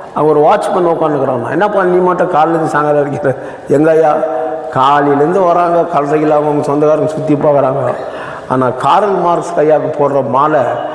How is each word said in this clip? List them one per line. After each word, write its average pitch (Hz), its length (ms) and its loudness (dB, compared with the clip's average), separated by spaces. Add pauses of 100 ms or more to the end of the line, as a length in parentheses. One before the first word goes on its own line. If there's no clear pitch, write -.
(140)
அங்க 151 260 2
ஒரு - 0 -
வாட்ச்மேன் 175 560 2
உட்காந்துக்கிறான். 131 560 -2
"என்னப்பா 196 320 0
நீ 180 140 2
மட்டும் 180 320 0
காலையிலேருந்து 160 380 0
சாயங்காலம் 147 360 0
வரைக்கும்?" 135 320 -2 (320)
"எங்க 156 240 4
ஐயா, 156 240 4 (580)
காலையிலேருந்து 147 720 2
வராங்க 170 380 2
கல்லறையில், 151 480 0
அவங்க 147 320 0
சொந்தக்காரங்க 151 480 0
சுத்தி 143 220 -2
பார்க்குறாங்க, 135 600 0 (560)
ஆனா 131 180 0
காரல் 175 540 0
மார்க்ஸ் 170 360 -2
கையாக்கு 151 420 2
போடுற 135 300 0
மாலை 143 300 2 (360)